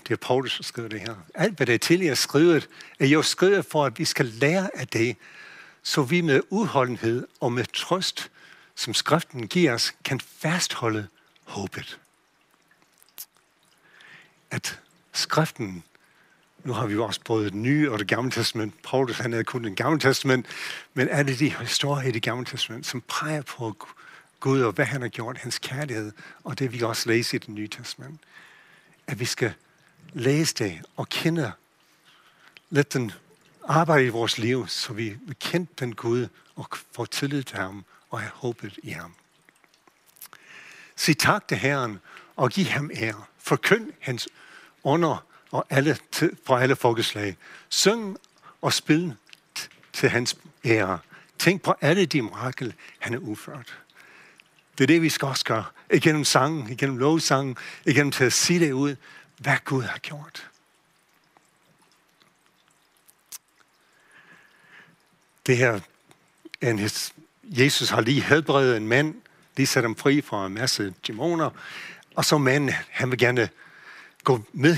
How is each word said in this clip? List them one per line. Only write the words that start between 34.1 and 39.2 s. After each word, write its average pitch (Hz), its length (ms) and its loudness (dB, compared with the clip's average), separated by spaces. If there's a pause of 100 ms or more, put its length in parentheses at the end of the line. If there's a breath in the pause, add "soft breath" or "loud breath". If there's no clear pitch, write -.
liv, 117 300 0
så - 260 -6
vi 107 320 -6
vil 156 140 -12
kende 175 280 -4 (120)
den 120 160 -6
Gud 117 320 -2 (280 soft breath)
og - 140 -14
k-, - 160 -14 (100)
få 117 100 -6
tillid 139 380 -4
til - 140 -14
ham 95 280 -8 (240 soft breath)
og 113 100 -8
have 101 140 -10
håbet 117 500 -8
i 107 60 -14
ham. 85 240 -14 (1800 loud breath)